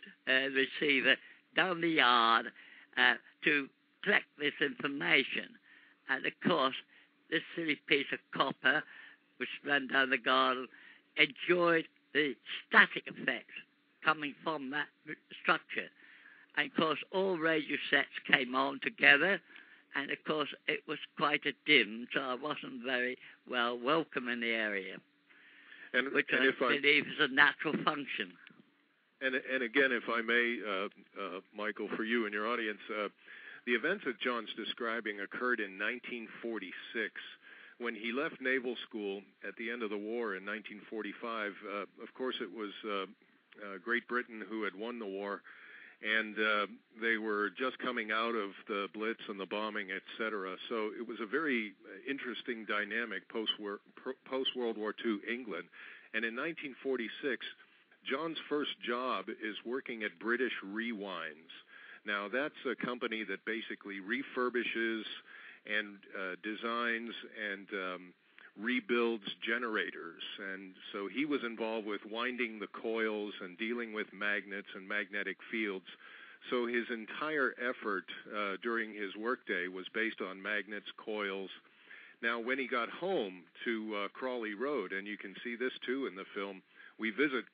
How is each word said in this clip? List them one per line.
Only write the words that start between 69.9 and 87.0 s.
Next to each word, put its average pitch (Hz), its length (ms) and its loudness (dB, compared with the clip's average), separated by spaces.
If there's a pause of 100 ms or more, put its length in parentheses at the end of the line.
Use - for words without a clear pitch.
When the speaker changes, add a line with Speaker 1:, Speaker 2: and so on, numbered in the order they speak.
Speaker 2:
And 95 220 -12 (180)
so 101 140 -4
he 113 200 0
was 135 180 0
involved 113 420 -2
with 104 140 -4 (100)
winding 117 500 -2
the 98 80 -6
coils 110 760 -2
and 87 160 -12
dealing 113 340 -4
with 107 200 -2
magnets 101 600 -4
and 95 140 -12
magnetic 101 480 -4 (140)
fields. 104 340 -2 (640)
So 123 180 0
his 120 220 0
entire 127 720 -2
effort, 113 440 -2 (300)
uh, 101 280 -2
during 113 320 -2
his 101 220 -6
workday 104 520 -2
was 92 240 -8
based 113 300 -2
on 95 180 -6
magnets, 104 560 -4
coils. 98 540 -4 (720)
Now, 117 180 0
when 127 180 0
he 127 100 -2
got 117 200 0
home 110 540 -2 (220)
to, 110 320 -2
uh, 101 180 -2
Crawley 123 400 -4
Road, 117 380 -2
and 98 140 -4
you 104 120 -8
can 95 160 -12 (100)
see 120 120 -4
this 127 280 -2
too 131 220 -2
in 90 80 -6
the 95 100 -8 (100)
film, 98 280 -6 (360)
we 110 120 0